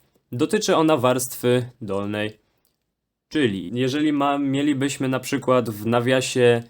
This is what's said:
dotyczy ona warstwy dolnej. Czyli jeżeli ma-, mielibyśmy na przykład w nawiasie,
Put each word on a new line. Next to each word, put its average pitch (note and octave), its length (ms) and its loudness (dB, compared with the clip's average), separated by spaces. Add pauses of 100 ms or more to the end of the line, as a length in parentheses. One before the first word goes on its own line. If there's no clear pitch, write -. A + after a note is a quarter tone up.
(320)
dotyczy E3 440 0
ona D#3 220 4
warstwy B2 720 0 (120)
dolnej. G#2 640 -6 (840)
Czyli G2 440 0
jeżeli C#3 400 -2
ma-, C#3+ 240 0
mielibyśmy C#3 680 -2
na C3 120 -2
przykład B2+ 500 0
w G#2 160 -8
nawiasie, A#2+ 840 2